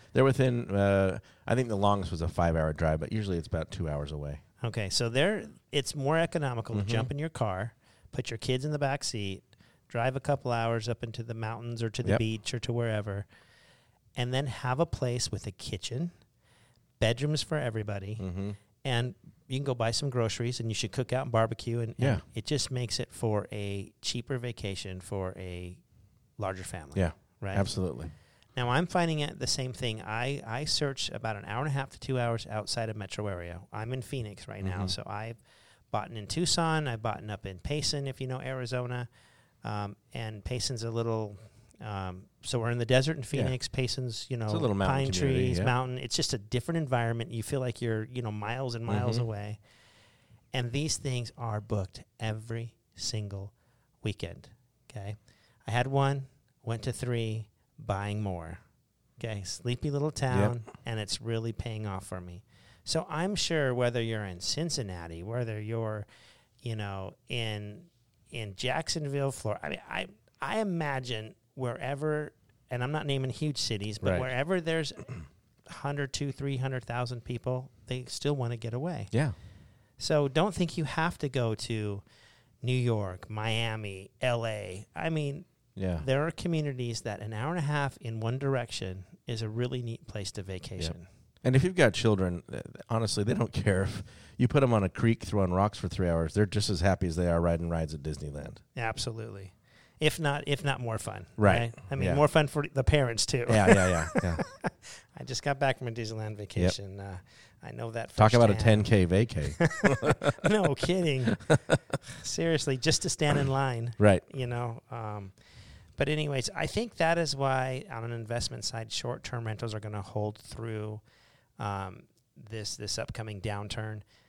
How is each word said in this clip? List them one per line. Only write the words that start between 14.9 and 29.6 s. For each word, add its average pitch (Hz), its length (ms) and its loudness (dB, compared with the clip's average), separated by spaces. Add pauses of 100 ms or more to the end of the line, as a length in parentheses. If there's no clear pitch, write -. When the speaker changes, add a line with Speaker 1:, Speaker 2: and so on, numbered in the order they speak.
Speaker 2:
with - 140 -4
a 104 60 -6
kitchen, 135 600 -6 (880)
bedrooms 131 440 2
for 156 140 -2
everybody, 107 640 -4
Speaker 1:
Mm-hmm. 95 300 -4 (340)
Speaker 2:
and 123 300 0 (320)
you 131 100 -2
can 139 80 -4
go 131 100 0
buy 117 160 2
some 143 180 -2
groceries, 117 500 0
and 113 100 -2
you 110 60 -2
should - 160 -2
cook - 200 -2
out 131 120 0
and 135 80 -6
barbecue, 117 480 2
and, 113 180 -2
and - 20 -
Speaker 1:
Yeah. 123 200 4 (140)
Speaker 2:
it 113 120 -6
just 143 260 0
makes 123 280 -2
it - 120 -6
for 107 400 0
a 101 400 -6 (100)
cheaper 123 360 -4
vacation 98 640 -6
for 92 360 -4
a 90 400 -10 (600)
larger 95 260 -4
family. 80 380 -4
Speaker 1:
Yeah, 85 100 4 (300)
Speaker 2:
Right? 95 160 -4
Speaker 1:
absolutely. 85 520 -2 (460)
Speaker 2:
Now, 123 140 0
I'm 156 180 2
finding 165 320 2
it 147 200 -4
the 127 80 -2
same 127 260 -2